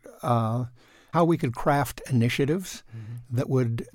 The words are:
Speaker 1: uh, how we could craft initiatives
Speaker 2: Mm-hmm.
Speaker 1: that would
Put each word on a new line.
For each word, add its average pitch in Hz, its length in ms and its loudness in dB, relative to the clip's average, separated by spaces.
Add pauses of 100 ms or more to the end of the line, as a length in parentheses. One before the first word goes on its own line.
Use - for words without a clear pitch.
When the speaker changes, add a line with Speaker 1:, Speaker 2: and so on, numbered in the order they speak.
(220)
Speaker 1:
uh, 117 420 0 (480)
how 170 140 4
we 165 100 4
could 123 180 -2
craft 143 540 0
initiatives 139 760 0 (140)
Speaker 2:
Mm-hmm. 117 400 -10
Speaker 1:
that 139 140 0
would 120 440 0